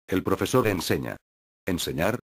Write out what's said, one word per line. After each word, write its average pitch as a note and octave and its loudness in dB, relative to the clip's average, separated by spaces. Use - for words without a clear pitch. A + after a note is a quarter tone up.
El F#2 0
profesor G#2+ 2
enseña. D#2 -2
Enseñar F2 -2